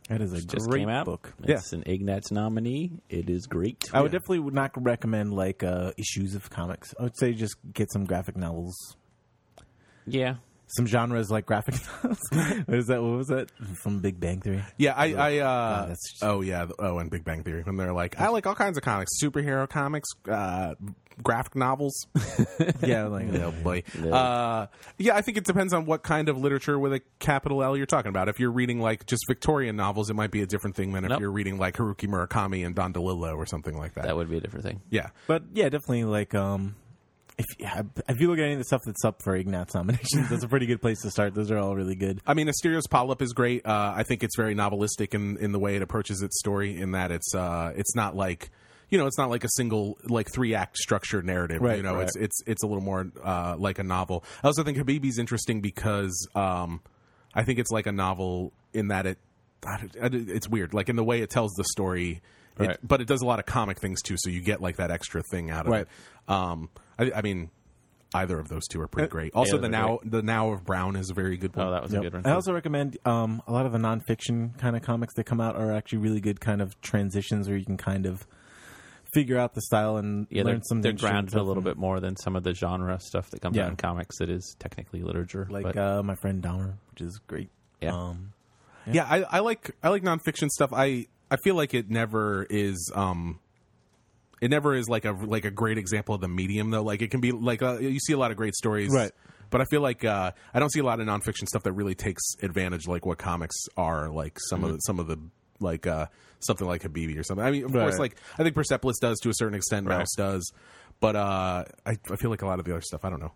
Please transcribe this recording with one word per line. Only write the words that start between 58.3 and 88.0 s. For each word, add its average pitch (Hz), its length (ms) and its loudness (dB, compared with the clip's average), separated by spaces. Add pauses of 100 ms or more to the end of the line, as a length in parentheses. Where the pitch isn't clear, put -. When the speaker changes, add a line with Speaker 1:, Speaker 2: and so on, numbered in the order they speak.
Speaker 3:
in 107 140 2
that 95 180 2
it, 95 100 -2 (500)
I 101 120 -4
don't, 98 240 -12
I 123 60 2
don't, 120 200 0
it's 104 180 -2
weird, 101 280 0
like, 104 160 2
in 120 60 0
the 113 80 2
way 117 180 2
it 104 80 -4
tells 107 240 2
the 95 100 -2
story, 90 560 0 (400)
it, 101 80 4
Speaker 1:
Right. 87 140 -2
Speaker 3:
but 131 180 4
it 117 80 -4
does 131 140 2
a - 20 0
lot 120 140 4
of - 80 -6
comic 107 340 0
things 95 220 -4
too, 92 160 -4
so - 100 -2
you 90 140 -2
get, 104 180 0
like, 90 160 -2
that 87 140 0
extra 85 400 -4
thing 85 200 -4
out 80 140 -4
of 113 80 2
Speaker 1:
Right. 107 100 4
Speaker 3:
it. - 60 -8 (420)
Um, 87 380 0 (300)
I, 123 180 2
I 107 60 0
mean, 92 260 -2 (680)
either 90 240 0
of 76 120 -8
those 80 180 -6
two 87 140 -6
are 73 60 -6
pretty 151 180 -2
Speaker 1:
Uh, - 40 -12
Speaker 3:
great. 80 240 -6
Also, 123 180 4
Speaker 2:
Yeah, 151 40 6
Speaker 3:
the 131 60 0
Speaker 2:
they're 117 80 0
Speaker 3:
now, 110 260 2
Speaker 2:
great. 110 160 -10
Speaker 3:
the 113 100 2
Now 110 280 2
of 95 160 -4
Brown 95 300 0
is 95 120 -4
a 92 60 -8
very 92 240 0
good 92 180 -4
one. 95 120 0
Speaker 2:
Oh, - 20 -2
that 90 120 0
was 104 120 -6
Speaker 1:
Yep. 101 60 2
Speaker 2:
a 98 40 -2
good 85 80 -4
one, 90 140 -6
Speaker 1:
I - 20 4
Speaker 2:
too. 151 60 4
Speaker 1:
also 185 180 0
recommend, 147 540 -2
um, 113 400 2
a 113 60 -4
lot 127 120 2
of 123 80 0
the 117 60 2
nonfiction 113 800 0
kind 120 180 0
of 113 60 -4
comics 117 320 -2
that 113 100 -2
come 117 160 0
out 113 160 0
are 107 160 0
actually 107 280 -2
really 107 200 2
good 104 220 0
kind 104 180 2
of 95 220 -4
transitions 101 640 0
where 101 80 0
you 95 80 -4
can 95 140 -2
kind 95 260 -2
of 92 220 -4 (880)
figure 127 220 4
out 123 180 2
the 113 60 -4
style 107 380 2
and 104 320 -2
Speaker 2:
Yeah, 98 120 2
Speaker 1:
learn 113 140 4
Speaker 2:
they're, 113 80 -4
Speaker 1:
some 113 160 2
Speaker 2:
they're 110 120 4
Speaker 1:
different 104 200 2
Speaker 2:
grounded 101 160 2
a - 40 -8
Speaker 1:
stuff 104 140 4
Speaker 2:
little 95 140 2
Speaker 1:
and 92 40 -2
Speaker 2:
bit 92 120 0
more 92 240 0
than 92 160 -2
some 95 180 -2
of 90 100 0
the 90 100 0
genre 90 460 -2
stuff - 300 -4
that - 120 -10
comes 90 140 -2
Speaker 1:
Yeah. 98 80 2
Speaker 2:
out 87 60 -2
in 90 60 -4
comics 87 420 -4
that 87 120 0
is 90 280 -6
technically - 440 -10
literature, 87 480 -4
Speaker 1:
Like, 98 140 -4
Speaker 2:
but 92 120 -2
Speaker 1:
uh, 101 260 2
My 98 120 -2
Friend 95 280 -2
Dahmer, 95 320 -2 (160)
which - 120 -12
is 90 240 -8
great. 71 240 -8 (300)
Speaker 2:
Yeah. 80 140 -2
Speaker 1:
Um, 90 380 -8 (540)